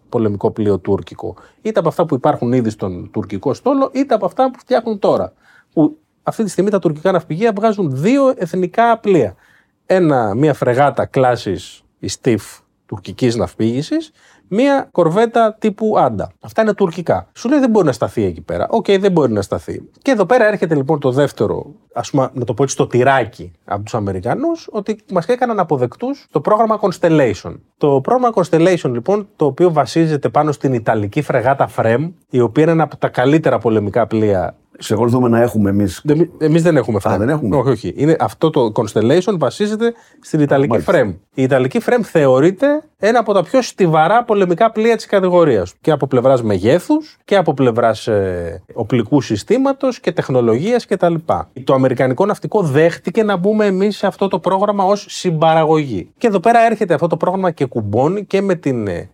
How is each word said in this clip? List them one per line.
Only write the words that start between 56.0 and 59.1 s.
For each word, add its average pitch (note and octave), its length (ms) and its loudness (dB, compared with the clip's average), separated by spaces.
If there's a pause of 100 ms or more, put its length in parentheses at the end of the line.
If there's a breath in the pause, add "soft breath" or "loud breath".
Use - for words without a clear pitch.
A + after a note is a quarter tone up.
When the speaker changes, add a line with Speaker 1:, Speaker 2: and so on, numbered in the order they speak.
Speaker 1:
Και - 80 0
εδώ G3+ 140 0
πέρα A#3 200 4
έρχεται A3 340 2
αυτό E3 120 0
το D#3+ 100 0
πρόγραμμα F3+ 340 -2
και D#3 140 -4
κουμπώνει C3 600 -2
και G3 180 -2
με G3 120 0
την, C3 320 -4
ε, F2 280 -8